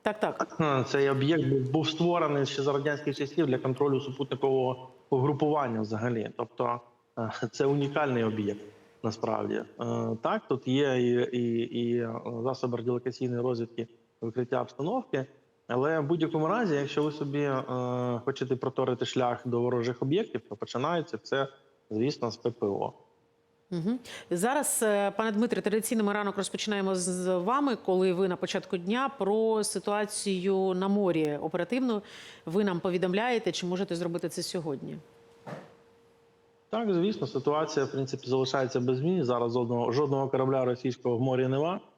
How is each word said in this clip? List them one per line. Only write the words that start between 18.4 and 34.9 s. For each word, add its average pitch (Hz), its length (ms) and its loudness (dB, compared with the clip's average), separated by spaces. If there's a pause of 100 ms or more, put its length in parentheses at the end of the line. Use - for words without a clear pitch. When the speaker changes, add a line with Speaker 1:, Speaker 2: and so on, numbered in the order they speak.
Speaker 2:
проторити 127 500 0
шлях 123 420 0
до 120 140 2
ворожих 123 400 0
об'єктів, 151 480 0
то 104 60 -10
починається 147 640 -4
це, 135 300 -2 (420)
звісно, 117 420 -2
з - 60 -12
П 120 140 -2
П 110 160 -4
О. 98 260 -2 (760)
Speaker 1:
Мгм. 190 280 -2 (320)
Зараз, 240 520 0
е, 202 280 2
пане 220 200 0
Дмитре, 208 300 2
традиційно 214 420 0
ми 202 100 2
ранок 202 240 -2
розпочинаємо 190 580 -2
з 180 420 0
вами, 247 380 2 (100)
коли 185 280 4
ви 185 140 2
на 180 80 0
початку 185 420 -4
дня, 233 400 0
про 214 460 2
ситуацію 196 1120 0
на 185 140 0
морі 165 540 2
оперативну. 208 600 0 (440)
Ви 185 180 2
нам 180 160 2
повідомляєте, 190 720 0
чи - 140 -4
можете 180 300 -2
зробити 170 340 -4
це 170 140 -6
сьогодні? 151 540 -6 (1700)